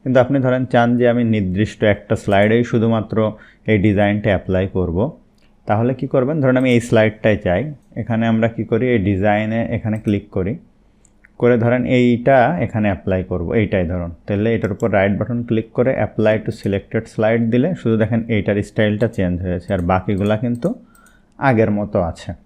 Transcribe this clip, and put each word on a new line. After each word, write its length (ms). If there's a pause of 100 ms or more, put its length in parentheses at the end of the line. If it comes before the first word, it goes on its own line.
কিন্তু 220
আপনি 220
ধরেন 180 (100)
চান 140 (120)
যে 140
আমি 100 (120)
নির্দিষ্ট 440 (160)
একটা 280
স্লাইডেই 480
শুধুমাত্র 460 (540)
এই 140
ডিজাইনটা 480
অ্যাপ্লাই 320 (120)
করব, 200 (720)
তাহলে 320
কি 140
করবেন? 300
ধরেন 180
আমি 140
এই 140
স্লাইডটাই 560
চাই, 160 (400)
এখানে 300
আমরা 240
কি 160
করি, 140 (100)
এই 40 (100)
ডিজাইনে 500 (160)
এখানে 300
ক্লিক 200 (120)
করি, 160 (880)
করে 220
ধরেন 180 (160)
এইটা 400 (280)
এখানে 260
অ্যাপ্লাই 300 (100)
করব, 160 (120)
এইটাই 320
ধরুন। 200 (140)
তাহলে 300
এটার 200
উপর 120 (100)
রাইট 220
বাটন 200 (100)
ক্লিক 180 (100)
করে 140 (140)
apply 300 (100)
to 60 (100)
selected 420 (100)
slide 300 (100)
দিলে 160 (120)
শুধু 200
দেখেন 180 (160)
এইটার 220 (120)
স্টাইলটা 380 (100)
চেঞ্জ 180 (100)
হয়েছে, 300
আর 60 (100)
বাকিগুলা 520
কিন্তু 260 (800)
আগের 300
মতো 180 (120)
আছে। 200 (160)